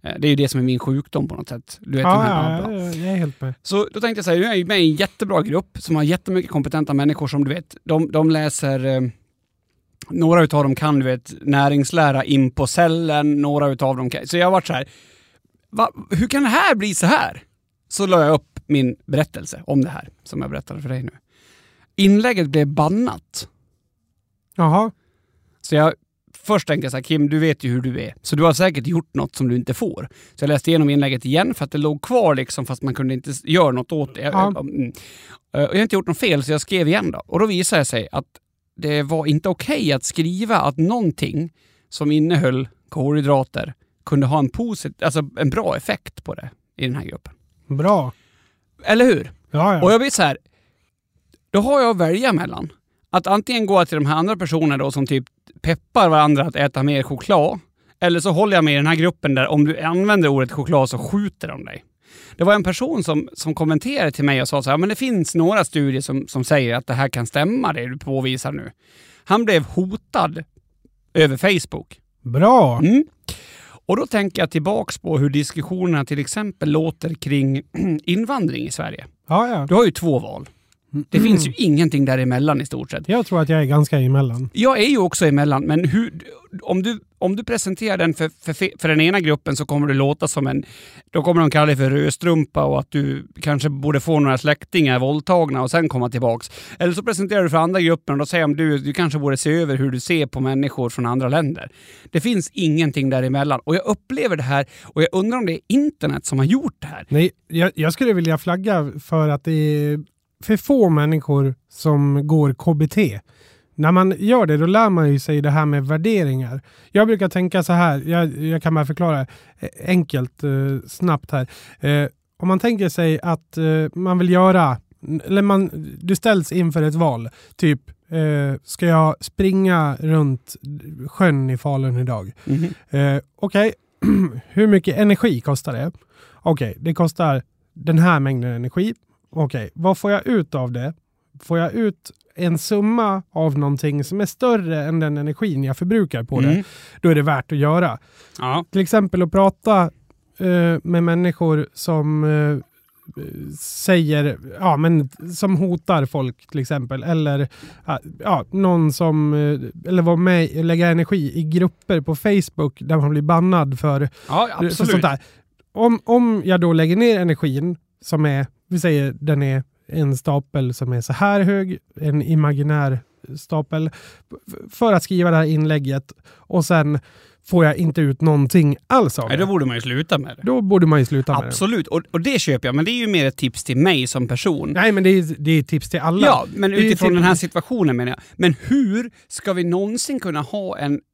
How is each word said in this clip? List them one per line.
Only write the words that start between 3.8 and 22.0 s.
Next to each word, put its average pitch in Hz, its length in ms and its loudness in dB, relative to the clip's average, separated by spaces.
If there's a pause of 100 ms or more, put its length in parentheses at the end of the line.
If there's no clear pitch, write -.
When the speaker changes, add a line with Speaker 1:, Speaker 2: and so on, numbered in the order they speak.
Speaker 1:
då 214 80 -6
tänkte 226 160 -2
jag 180 80 -8
så 180 60 0
här, 170 60 4
"Nu 185 60 2
är 233 40 0
jag 220 100 0
ju 180 80 -2
med 185 160 2
i 160 80 6
en 151 60 2
jättebra 180 460 -2
grupp - 380 -4
som 160 160 -2
har 151 80 2
jättemycket 180 480 -2
kompetenta 147 420 -2
människor 143 340 0
som, 143 160 -2
du 139 100 -2
vet, - 300 -10
de, 160 280 0
de 156 180 2
läser, 143 560 -2
eh, 131 160 0 (1080)
några 165 340 4
utav 147 200 0
dem 135 120 0
kan, 147 240 0
du 131 60 -2
vet, 127 360 -6
näringslära 143 840 2
in 135 280 2
på 135 160 -2
cellen, 156 760 0
några 143 260 0
utav 135 300 -2
dem 127 120 -4
kan", - 180 -8
så 170 100 -2
jag 175 100 4
har 185 40 4
varit 185 160 0
så 156 60 -4
här, 131 120 -4 (840)
"Va, 220 180 0 (220)
hur 196 160 0
kan 277 160 0
det 240 60 2
här 311 260 2
bli 202 200 -4
så - 100 0
här?" 226 360 2 (460)
Så - 180 -4
la 175 200 4
jag 156 80 4
upp - 340 -4
min 135 280 2 (100)
berättelse 151 640 -4
om 139 160 0
det - 60 -4
här, - 200 -14 (140)
som - 180 -10
jag 135 100 -8
berättade 139 300 -12
för 139 80 -10
dig 127 140 -8
nu. - 60 -10 (840)
Inlägget 196 520 4